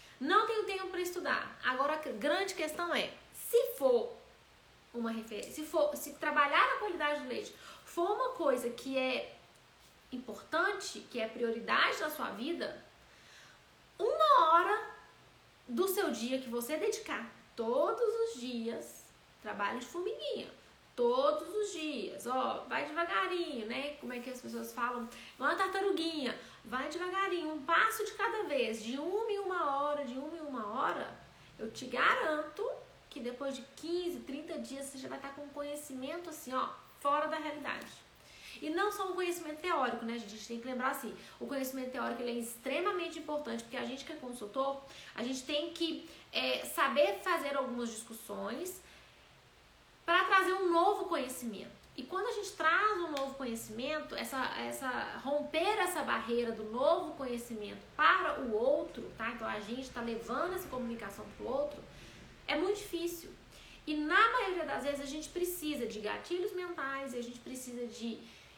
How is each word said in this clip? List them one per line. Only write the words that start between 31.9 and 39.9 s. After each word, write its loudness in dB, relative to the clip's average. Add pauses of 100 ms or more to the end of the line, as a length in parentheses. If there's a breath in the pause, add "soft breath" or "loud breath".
que -12
depois -4
de -10 (120)
quinze, -2
trinta -8
dias -8
você -12
já -8
vai -6
tá -8
com -10
conhecimento -6
assim, -8
ó, 2 (320)
fora 4
da -2
realidade. -6 (580 loud breath)
E -2
não 2
só -2
um -4
conhecimento -2
teórico, 0